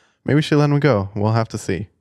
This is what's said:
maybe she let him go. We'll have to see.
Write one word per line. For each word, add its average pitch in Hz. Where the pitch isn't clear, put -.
maybe 151
she 151
let 147
him 143
go. 110
We'll 107
have 113
to 107
see. 92